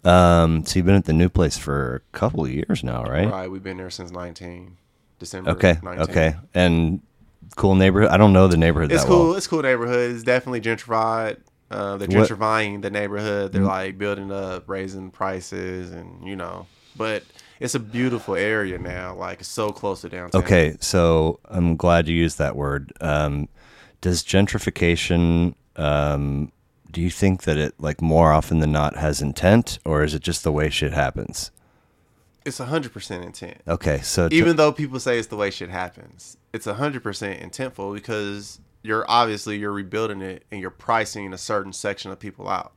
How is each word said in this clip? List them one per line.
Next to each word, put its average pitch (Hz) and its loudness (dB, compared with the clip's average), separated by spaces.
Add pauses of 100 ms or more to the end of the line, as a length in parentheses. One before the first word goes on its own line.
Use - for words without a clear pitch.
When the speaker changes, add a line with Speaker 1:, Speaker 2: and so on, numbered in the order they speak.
Speaker 1:
Um, 87 6
so - 0
you've 87 2
been 98 6
at 95 2
the 80 0
new 87 6
place 87 2
for 69 -4
a - -14
couple 82 -2
of 64 -4
years - -4
now, 60 -4
right? 73 0
Speaker 2:
Right, 92 -8
we've 95 -12
been 92 -10
there 92 -12
since 87 -14
nineteen, 90 -14 (420)
December 92 -8
Speaker 1:
Okay, 87 4
Speaker 2:
nineteen. 87 -6
Speaker 1:
okay. 80 2 (200)
And 85 2 (560)
cool 95 4
neighborhood? 95 6
I 95 6
don't 101 10
know 92 10
the 87 6
neighborhood 80 4
Speaker 2:
It's 76 4
Speaker 1:
that 65 0
Speaker 2:
cool. 170 6
Speaker 1:
well. 180 2
Speaker 2:
It's 190 -6
cool 160 -2
neighborhood. 123 0
It's 117 -12
definitely 123 0
gentrified. 113 -2 (320)
Uh, 101 -6
they're 98 -6
Speaker 1:
What 104 6
Speaker 2:
gentrifying 107 -2
the 98 -6
neighborhood. 101 -4
They're, 98 0
Speaker 1:
Mm. 98 4
Speaker 2:
like, 95 -4
building 98 -4
up, 95 -8
raising 95 -10
prices, 92 -8
and, 87 -16
you 98 -10
know. 90 -12 (300)
But 110 -6 (360)
it's 127 -6
a 120 -2
beautiful 113 -4
area 101 -2
now. 90 -10
Like, 92 -10
it's - -16
so 107 -4
close 98 -8
to 87 -12
downtown. 90 -2
Speaker 1:
Okay, 80 4
so 82 2
I'm 87 0
glad 85 2
you 85 -2
used 82 0
that 71 -2
word. 69 -6
Um, 73 -2 (540)
does 90 0
gentrification, 85 2 (220)
um, 73 -2 (400)
do 87 -6
you 87 0
think 95 0
that 78 0
it, 76 -2
like, 76 -4
more 80 6
often 78 2
than 76 2
not 73 0
has 73 -2
intent, 92 2
or 76 0
is 76 -2
it 73 -6
just - -4
the 80 0
way 76 0
shit 71 -4
happens? - -6 (960)
Speaker 2:
It's 135 -10
a 147 -8
hundred 139 -4
percent 90 -12
intent. 87 -16 (100)
Speaker 1:
Okay, 82 -2
so 85 0
to 156 0
Speaker 2:
Even 170 4
though 151 4
people 135 -6
say 120 -2
it's 113 -6
the 113 -12
way 101 -2
shit 90 -12
happens, 87 -14 (160)
it's 110 -10
a 101 -6
hundred 135 -6
percent 98 -8
intentful 101 -10
because 104 -8 (220)
you're, 107 -2
obviously, 107 2
you're 104 -4
rebuilding 101 -6
it 92 -12
and 101 -12
you're 92 -10
pricing 110 -4
a 92 -14
certain 98 -6
section 98 -8
of - -16
people 98 -14
out. 90 -6